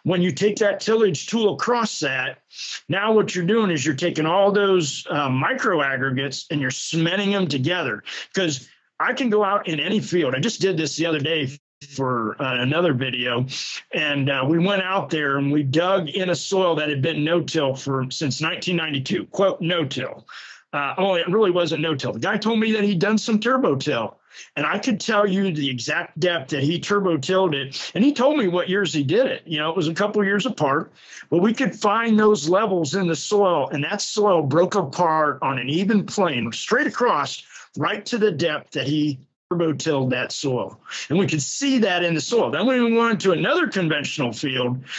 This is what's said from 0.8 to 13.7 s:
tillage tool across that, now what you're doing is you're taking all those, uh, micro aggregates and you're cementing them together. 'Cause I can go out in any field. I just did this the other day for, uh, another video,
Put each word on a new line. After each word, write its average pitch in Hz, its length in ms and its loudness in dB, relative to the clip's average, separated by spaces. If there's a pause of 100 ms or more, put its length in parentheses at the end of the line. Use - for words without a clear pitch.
tillage 214 460 2
tool 208 280 2
across 226 460 -2
that, 131 420 -4 (460)
now 202 240 0
what 214 220 2
you're 180 120 0
doing 214 240 4
is 147 160 0
you're 156 80 2
taking 156 320 0
all 196 260 4
those, 190 580 2
uh, 143 200 -2
micro 170 500 0
aggregates 135 680 -2
and 143 100 -2
you're 131 100 -2
cementing 170 600 -2
them 196 180 0
together. 139 540 -2 (320)
'Cause 160 340 -2 (320)
I 226 140 0
can 254 160 0
go 208 120 4
out 202 240 2
in 160 140 -2
any 190 200 0
field. 143 340 0
I 131 40 0
just 214 220 -2
did 185 160 2
this 156 200 -2
the 160 100 0
other 156 140 0
day 147 300 -2 (380)
for, 123 540 -2
uh, 127 180 -2
another 151 320 2
video, 123 540 -2 (460)